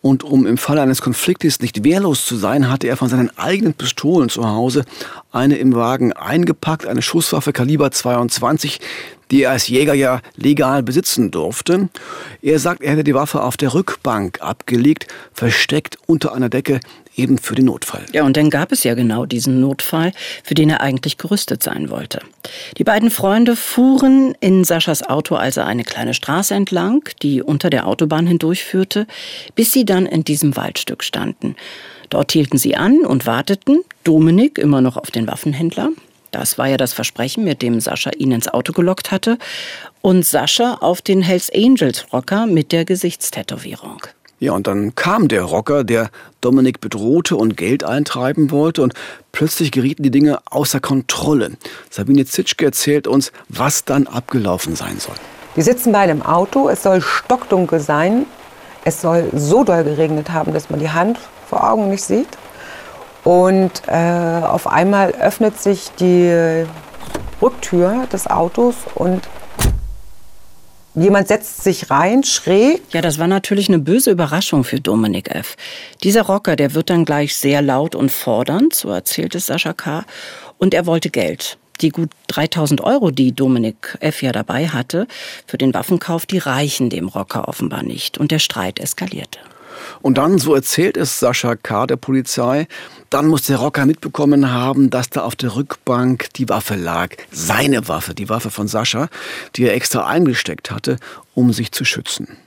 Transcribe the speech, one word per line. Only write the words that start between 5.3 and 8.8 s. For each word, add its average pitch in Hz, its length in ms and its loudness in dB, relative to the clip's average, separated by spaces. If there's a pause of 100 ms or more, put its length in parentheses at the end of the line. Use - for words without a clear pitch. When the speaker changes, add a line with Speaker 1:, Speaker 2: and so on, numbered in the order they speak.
Speaker 1:
eine 135 240 2
im 127 180 2
Wagen 120 380 2
eingepackt, 156 760 -2
eine 123 160 -2
Schusswaffe 156 500 -2
Kaliber 139 380 0
zweiundzwanzig, 123 920 -2 (520)